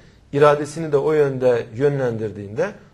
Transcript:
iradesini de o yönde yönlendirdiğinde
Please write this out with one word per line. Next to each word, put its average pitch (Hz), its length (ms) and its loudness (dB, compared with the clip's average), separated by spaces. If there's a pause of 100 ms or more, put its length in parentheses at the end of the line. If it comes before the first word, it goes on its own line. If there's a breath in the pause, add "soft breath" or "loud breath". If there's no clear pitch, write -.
(340 loud breath)
iradesini 147 580 2
de 143 60 4
o 147 160 0
yönde 127 520 2 (100)
yönlendirdiğinde 117 960 -2 (220 loud breath)